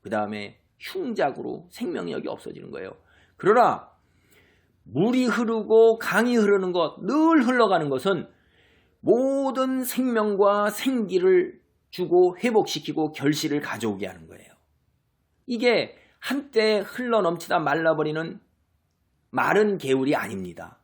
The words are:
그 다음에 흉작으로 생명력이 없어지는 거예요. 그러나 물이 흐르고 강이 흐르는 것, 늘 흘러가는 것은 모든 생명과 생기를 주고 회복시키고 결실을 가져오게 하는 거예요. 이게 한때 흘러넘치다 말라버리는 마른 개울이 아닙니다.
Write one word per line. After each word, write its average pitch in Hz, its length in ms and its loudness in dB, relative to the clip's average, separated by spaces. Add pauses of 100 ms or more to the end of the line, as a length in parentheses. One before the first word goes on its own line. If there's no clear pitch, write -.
그 98 80 -14
다음에 104 500 -6 (180)
흉작으로 185 920 -6
생명력이 104 580 -8
없어지는 - 420 -14
거예요. 87 200 -12 (460)
그러나 202 540 2 (960)
물이 233 400 0
흐르고 226 760 4
강이 233 380 2
흐르는 202 360 2
것, 170 280 -2
늘 294 460 2
흘러가는 196 420 2
것은 139 400 -2 (720)
모든 262 840 0
생명과 208 840 0
생기를 190 920 0 (280)
주고 180 480 2
회복시키고 156 760 -2
결실을 147 480 -2
가져오게 104 460 -6
하는 87 200 -16
거예요. - 260 -20 (920)
이게 226 500 0 (240)
한때 220 600 0
흘러넘치다 190 800 -2
말라버리는 156 800 -2 (920)
마른 180 480 2
개울이 135 360 0
아닙니다. 92 680 -8